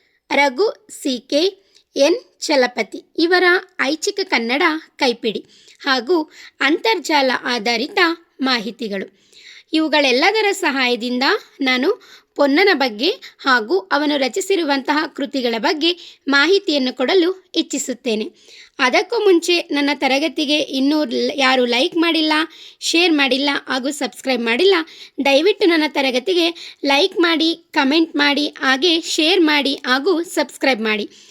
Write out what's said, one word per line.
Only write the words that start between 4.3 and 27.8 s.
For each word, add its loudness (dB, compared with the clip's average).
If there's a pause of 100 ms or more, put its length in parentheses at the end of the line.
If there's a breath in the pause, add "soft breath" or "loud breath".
ಕೈಪಿಡಿ -4 (340 soft breath)
ಹಾಗೂ -2 (280 loud breath)
ಅಂತರ್ಜಾಲ 0 (120)
ಆಧಾರಿತ -4 (440)
ಮಾಹಿತಿಗಳು. -6 (440 loud breath)
ಇವುಗಳೆಲ್ಲದರ 2
ಸಹಾಯದಿಂದ -2 (380 loud breath)
ನಾನು 0 (340 loud breath)
ಪೊನ್ನನ 4
ಬಗ್ಗೆ -2 (280 loud breath)
ಹಾಗೂ 2
ಅವನು -2
ರಚಿಸಿರುವಂತಹ -2 (120)
ಕೃತಿಗಳ -4
ಬಗ್ಗೆ -4
ಮಾಹಿತಿಯನ್ನು 2
ಕೊಡಲು 0
ಇಚ್ಛಿಸುತ್ತೇನೆ. -4 (480 loud breath)
ಅದಕ್ಕೂ 0
ಮುಂಚೆ 2
ನನ್ನ -2
ತರಗತಿಗೆ 0
ಇನ್ನೂ 0
ಲ್-, -2
ಯಾರು 2
ಲೈಕ್ 0
ಮಾಡಿಲ್ಲ, 2 (460 loud breath)
ಶೇರ್ 2
ಮಾಡಿಲ್ಲ 0 (180)
ಹಾಗೂ -4
ಸಬ್ಸ್ಕ್ರೈಬ್ -4
ಮಾಡಿಲ್ಲ, 4 (500 loud breath)
ದಯವಿಟ್ಟು 4
ನನ್ನ 4
ತರಗತಿಗೆ -2
ಲೈಕ್ 0
ಮಾಡಿ, 2 (160)
ಕಾಮೆಂಟ್ 2